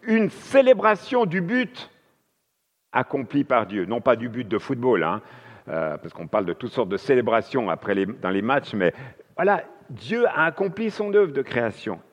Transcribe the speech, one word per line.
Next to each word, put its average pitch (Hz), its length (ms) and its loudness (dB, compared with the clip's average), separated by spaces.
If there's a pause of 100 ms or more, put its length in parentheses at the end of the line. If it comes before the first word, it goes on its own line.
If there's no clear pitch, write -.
une 220 280 0
célébration 240 960 4
du 180 140 -2
but 240 500 -4 (1000)
accompli 135 520 -2
par 117 220 2
Dieu. 98 180 -4
Non 113 160 -2
pas 123 160 4
du 117 120 -8
but 117 200 -8
de 104 100 0
football, 120 460 2
hein, 95 180 -2 (460)
euh, 78 300 -4
parce 85 140 -14
qu'on 85 140 -12
parle 101 200 0
de 87 60 -2
toutes 113 200 -8
sortes 110 160 -2
de 98 80 -2
célébrations 113 720 0
après 101 240 -2
les, 98 120 2
dans 92 240 -4
les 98 120 0
matchs, 131 320 -2
mais 92 180 2 (440)
voilà, 185 260 2 (280)
Dieu 151 360 -2
a 156 180 2
accompli 196 460 -2
son 208 240 -6
œuvre 196 180 4
de 143 100 -2
création 110 580 -4 (120)